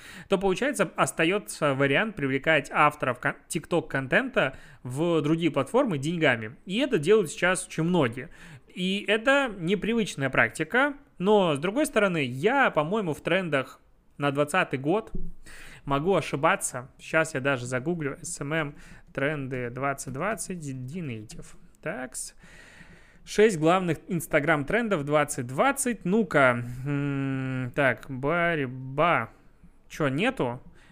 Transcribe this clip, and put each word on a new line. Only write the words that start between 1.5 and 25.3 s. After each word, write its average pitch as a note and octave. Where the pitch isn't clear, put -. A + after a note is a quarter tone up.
вариант C#3+
привлекать C#3
авторов D3
кон-, C#3+
TikTok-контента D#3
в D#3
другие E3
платформы F3+
деньгами. C3+
И F#3+
это C4
делают F3+
сейчас F3+
очень -
многие. C3+
И F#3+
это A#3+
непривычная F#3
практика, D#3+
но, F#3
с C3+
другой G#3
стороны, F#3
я, F#3+
по-моему, E3
в -
трендах D#3+
на C#3+
двадцатый D3
год, F3+
могу D3
ошибаться. D3+
Щас D#3+
я C3+
даже C3
загуглю, C#3
эс -
эм C#3+
эм, D3+
тренды C3+
двадцать C3+
двадцать, F#3
Динейтив. C3
Такс. -
Шесть G#3
главных E3
Instagram-трендов E3
двадцать D3